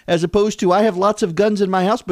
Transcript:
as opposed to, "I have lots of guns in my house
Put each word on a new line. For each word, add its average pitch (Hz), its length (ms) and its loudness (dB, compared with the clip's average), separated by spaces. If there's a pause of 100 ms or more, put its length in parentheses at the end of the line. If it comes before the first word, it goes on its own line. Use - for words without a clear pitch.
as 170 160 0
opposed 208 380 0
to, 180 100 2
"I 196 100 4
have 214 160 0
lots 202 240 0
of 175 140 -2
guns 208 260 0
in 196 80 0
my 185 160 0
house 220 160 -2 (100)